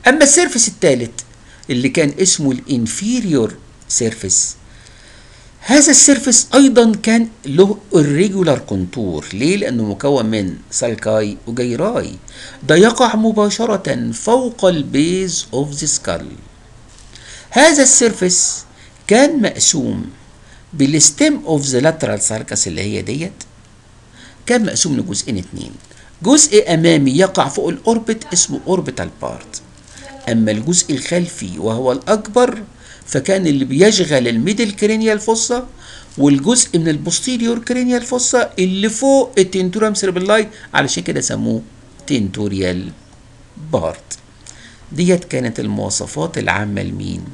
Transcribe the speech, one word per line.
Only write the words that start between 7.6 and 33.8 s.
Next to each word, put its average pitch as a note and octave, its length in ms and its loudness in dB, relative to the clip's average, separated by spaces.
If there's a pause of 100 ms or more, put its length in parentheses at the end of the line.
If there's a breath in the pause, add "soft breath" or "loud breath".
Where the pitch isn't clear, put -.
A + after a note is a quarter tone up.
irregular D#3+ 640 2 (120)
contour. F#2 640 -6
ليه؟ C#3+ 220 0
لأنه B2 280 -2
مكون B2+ 420 0
من G#2 300 -2 (140)
سالكاي G#2+ 680 -2 (100)
وجيراي. B2 680 -4 (480 loud breath)
ده D#3 140 2
يقع A3+ 400 4
مباشرة G#3 960 0
فوق A#3+ 520 -2
البيز E3+ 880 0
اوف C#3 180 -4
ذا C#3+ 160 -8
سكال. E2+ 400 -4 (1200 loud breath)
هذا D4 320 6
السيرفيس G#3+ 840 2 (420 soft breath)
كان C#4 360 4
مقسوم A#2 680 -2 (600 soft breath)
بالستيم D#3+ 760 2
اوف D3+ 160 0
ذا C3 180 0
lateral C3 400 0
sarcus A2+ 480 -4
اللي E2+ 120 -6
هي G2+ 220 -4
ديت، C#3+ 420 -8 (1000 loud breath)
كان A#3 200 2
مقسوم D#3 300 -2
لجزئين A2+ 420 -6
اتنين، - 340 -12 (500 soft breath)
جزء G#3 520 4
أمامي D#3 440 4
يقع F#3 300 2
فوق E3 200 -2
الأوربت A3 640 -2
اسمه C3+ 340 0
أوربيتال C#3 440 -4 (120)
part، - 400 -12 (680 loud breath)
أما A2+ 220 2
الجزء D3 440 -2
الخلفي C#3 640 -6
وهو A2+ 340 -2
الأكبر G#3+ 680 0 (440 loud breath)
فكان F#3 400 -2
اللي C#3 180 0
بيشغل D3 640 2